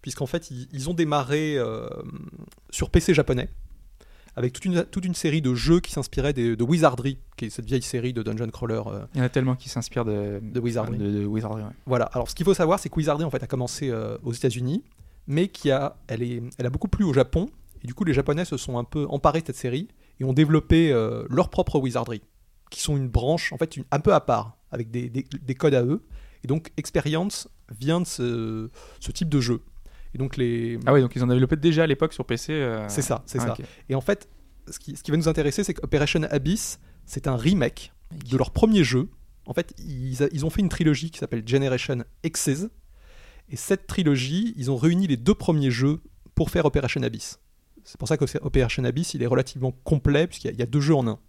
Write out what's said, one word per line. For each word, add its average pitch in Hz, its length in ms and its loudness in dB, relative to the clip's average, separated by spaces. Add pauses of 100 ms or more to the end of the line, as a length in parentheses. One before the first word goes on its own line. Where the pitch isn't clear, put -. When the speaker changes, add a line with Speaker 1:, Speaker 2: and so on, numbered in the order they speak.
Speaker 1:
puisqu'en 139 260 -8
fait, - 240 -6
ils, 123 220 -12
ils 139 160 -6
ont 180 60 -2
démarré, 151 600 0
euh, 113 300 -4 (840)
sur - 180 -4
P 170 100 6
C - 140 4
japonais, 135 360 2 (880)
avec 123 180 -2
toute - 120 -10
une, 175 200 2
toute 185 200 -6
une 180 100 -2
série 156 260 0
de 127 120 2
jeux 139 260 4
qui - 120 -6
s'inspiraient 139 420 -2
des, 117 220 2
de 110 80 0
Wizardry, 135 560 2 (180)
qui 123 80 -8
est 107 40 -8
cette 117 160 -12
vieille 123 180 0
série 123 300 -4
de 117 100 -4
dungeon 110 260 -4
crawler, 113 380 -4
euh, 101 260 -8
Speaker 2:
Il 147 60 -2
y - 20 2
en 123 40 2
a 123 40 0
tellement 127 260 0
qui - 140 -16
s'inspirent 120 360 -4
de, 104 360 -2
Speaker 1:
de 113 180 -6
Wizardry. 117 380 -2
Speaker 2:
de, 101 140 -2
de 104 140 0
Wizardry, 107 380 -4
ouais. 104 60 -10 (160)
Speaker 1:
Voilà. 123 200 2
Alors, 120 240 -4
ce - 60 -10
qu'il 160 100 -4
faut 190 100 6
savoir, 180 240 2
c'est - 100 -8
que - 60 -10
Wizardry, 156 300 0
en 151 60 -4
fait, 127 120 -4
a 123 40 -10
commencé, 127 440 -4
euh, 110 320 -6
aux 117 100 -4
États-Unis, 127 500 -2 (440)
mais 160 200 0
qui - 240 -2
a, 139 260 0 (100)
elle 117 160 -4
est, 120 180 -6 (160)
elle 123 80 -4
a 123 60 0
beaucoup 147 160 -4
plu - 180 2
au 151 80 2
Japon, 160 360 2 (340)
et 123 40 -10
du 123 60 -10
coup, 202 100 -4
les 160 100 2
Japonais 147 320 2
se 147 120 -6
sont 123 220 -6
un 120 40 -4
peu 147 260 -4
emparés 147 320 2
de 160 60 -10
cette 131 100 -8
série, 131 300 -4 (320)
et 131 40 -4
ont 131 100 0
développé, 156 580 6
euh, 113 380 0
leur 170 200 2
propre - 300 0
Wizardry, 117 420 -2 (480)
qui - 120 -10
sont 147 160 0
une 135 100 -2
branche, 123 460 0
en - 40 -12
fait, 165 200 -4
une, 135 140 -10
un 143 80 2
peu 190 140 4
à 151 80 6
part, 113 360 -2 (140)
avec 117 180 -6
des, 123 180 -6
des, 123 160 -6 (160)
des 127 140 -6
codes 139 220 4
à 123 80 4
eux. 147 180 0 (420)
Et 131 40 -12
donc, 151 300 -2
Experience 160 720 -2 (320)
vient 156 220 2
de 165 60 -2
ce, 113 600 -4 (320)
ce - 120 -8
type 165 180 -2
de 143 100 4
jeu. 117 220 0 (540)
Et - 20 -8
donc 131 200 -4
les 117 500 -2
Speaker 2:
Ah 131 60 8
oui, 143 80 10
donc 120 140 2
ils 123 80 2
en 123 40 2
développaient 127 280 4
déjà 156 280 4
à 160 40 2
l'époque 156 260 0
sur - 120 -6
P 117 120 -2
C, - 160 -8
euh, 120 340 -2
Speaker 1:
C'est 104 160 -2
ça, - 240 -2
c'est - 140 -6
Speaker 2:
ah, 120 40 0
Speaker 1:
ça. 117 80 -2
Speaker 2:
ok. 131 120 -8 (240)
Speaker 1:
Et 131 60 0
en 135 60 0
fait, - 260 -2 (400)
ce - 120 -14
qui, - 160 -12
ce - 80 -16
qui - 80 -2
va 151 60 4
nous 160 100 2
intéresser, 160 360 0
c'est 175 120 -2
qu'Operation 147 560 0
Abyss, 147 480 -2 (260)
c'est - 220 -6
un 131 80 0
remake 135 580 0 (180)
Speaker 2:
Ok. 139 200 -14
Speaker 1:
de 131 60 2
leur 131 120 2
premier 220 340 6
jeu. 127 260 2 (360)
En 127 80 -10
fait, - 240 -4
ils 131 460 -4
a-, 143 80 2
ils 147 120 -2
ont 160 60 0
fait 208 120 0
une 185 80 4
trilogie 156 420 2
qui - 80 -16
s'appelle 117 280 -4
Generation 131 520 2 (280)
X's. 160 420 -2 (800)
Et 135 60 -10
cette - 300 -2
trilogie, 165 720 0
ils 131 140 -2
ont 131 60 0
réuni 170 280 4
les 139 120 2
deux 131 180 4
premiers 147 340 2
jeux 135 300 2 (340)
pour 165 160 2
faire 160 160 2
Operation 135 380 0
Abyss. 117 360 -6 (440)
C'est - 160 -20
pour 127 80 -6
ça 156 100 2
que 143 80 2 (160)
Operation 131 420 2
Abyss, 123 300 -2
il 135 80 -4
est 120 60 0
relativement 127 460 0 (100)
complet, 147 420 2
puisqu'il - 220 -10
y - 20 -2
a, - 40 -8
il 110 60 -10
y 120 40 2
a 117 40 -2
deux 139 140 2
jeux 147 140 6
en 127 120 2
un. 110 220 -4